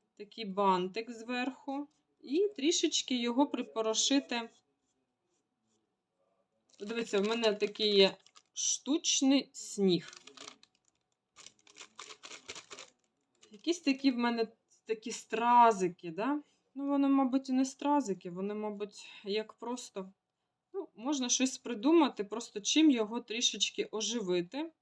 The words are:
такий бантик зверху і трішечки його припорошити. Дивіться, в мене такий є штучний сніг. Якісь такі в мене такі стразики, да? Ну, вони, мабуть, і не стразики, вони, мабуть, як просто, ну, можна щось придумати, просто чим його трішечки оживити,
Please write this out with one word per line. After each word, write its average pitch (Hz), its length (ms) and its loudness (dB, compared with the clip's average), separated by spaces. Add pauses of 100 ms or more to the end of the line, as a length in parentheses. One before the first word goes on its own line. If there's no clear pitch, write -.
(160)
такий 208 280 -12
бантик 190 680 0
зверху 254 800 -6 (320)
і 339 280 0
трішечки 302 720 -2
його 240 260 2
припорошити. 233 1040 -2 (2250)
Дивіться, 220 400 -2
в 202 80 0
мене 226 260 2
такий 208 420 0
є 190 200 6 (360)
штучний - 1000 0
сніг. - 580 0 (3500)
Якісь 302 300 -4
такі 277 300 2
в 240 60 -4
мене 233 320 0 (380)
такі 226 260 -6
стразики, 214 1000 4
да? 254 320 -2 (320)
Ну, 277 120 -6
вони, 277 220 2
мабуть, 269 400 2
і 262 40 -2
не 262 120 2
стразики, 262 680 -2
вони, 190 240 -6
мабуть, 208 520 -8 (180)
як 214 280 -4
просто, 220 600 -10 (600)
ну, 370 220 -8
можна 254 340 -4
щось 262 300 0
придумати, 240 680 0
просто 214 360 -10
чим 302 300 4
його 233 300 0
трішечки - 720 -2
оживити, 208 880 -4